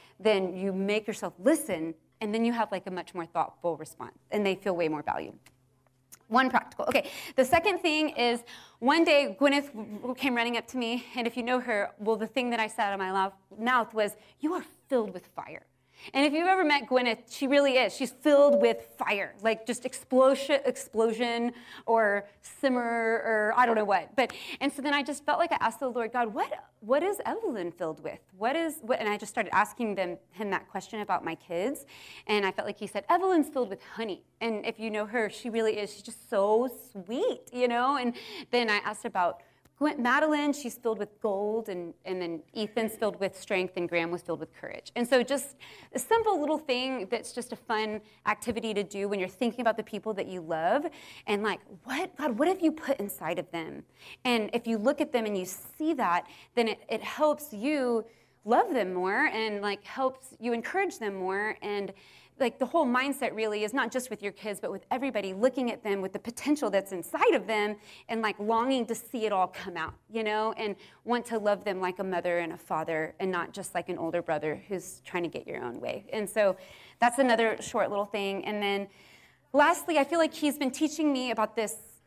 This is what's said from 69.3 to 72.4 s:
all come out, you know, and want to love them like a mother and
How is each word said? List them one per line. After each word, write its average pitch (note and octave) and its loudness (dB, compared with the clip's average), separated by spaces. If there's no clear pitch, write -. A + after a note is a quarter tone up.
all F#3 4
come F#3 -10
out, D#3+ -6
you A3 -2
know, G#3+ 0
and G#3 -4
want A#3 0
to A#3 -2
love G3+ 2
them F#3 -2
like F3+ 0
a G3 -2
mother F3 0
and E3+ -4